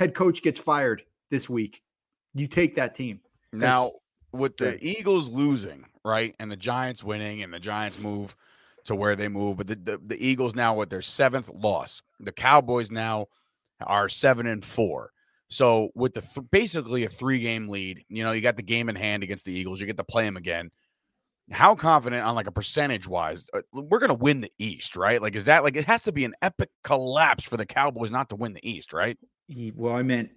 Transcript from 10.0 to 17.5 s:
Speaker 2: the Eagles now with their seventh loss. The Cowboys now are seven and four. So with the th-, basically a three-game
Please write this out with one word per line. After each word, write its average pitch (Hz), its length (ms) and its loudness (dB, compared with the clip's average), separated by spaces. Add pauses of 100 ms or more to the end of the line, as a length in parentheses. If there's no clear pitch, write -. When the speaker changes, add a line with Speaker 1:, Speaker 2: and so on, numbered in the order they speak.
Speaker 2:
the 110 180 -6
Eagles 127 300 0
now 113 220 2
with 104 120 -2
their 92 140 -8
seventh 127 460 0
loss. 98 520 -2 (200)
The 98 100 -10
Cowboys 123 600 4
now 113 340 -2 (580)
are 101 240 2
seven 120 380 4
and 107 180 -4
four. 78 460 -2 (380)
So 117 480 6
with 123 180 0
the 107 60 -8
th-, 131 320 -12
basically 160 500 2
a 107 60 -2
three-game 117 600 -2